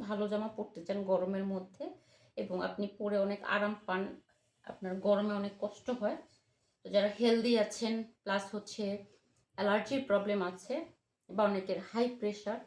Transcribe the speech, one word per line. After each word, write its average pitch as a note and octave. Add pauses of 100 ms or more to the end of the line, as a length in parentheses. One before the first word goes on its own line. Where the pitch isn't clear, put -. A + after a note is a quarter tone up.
ভালো G#3
জামা G#3+
পরতে A3
চান G3+
গরমের F#3+
মধ্যে, F#3+ (500)
এবং F#3+
আপনি F#3+ (140)
পরে G#3
অনেক G3+ (160)
আরাম G#3 (100)
পান, F#3 (720)
আপনার F#3 (140)
গরমে G#3
অনেক G3+
কষ্ট - (140)
হয়। A3+ (640)
তো F#3
যারা G3 (100)
হেলদি A#3 (120)
আছেন, A3+ (300)
প্লাস G3 (120)
হচ্ছে G3+ (500)
অ্যালার্জির G#3
প্রবলেম G3+
আছে, F3+ (600)
বা G#3+
অনেকের F#3+ (100)
হাই A#3 (140)
প্রেশার, G#3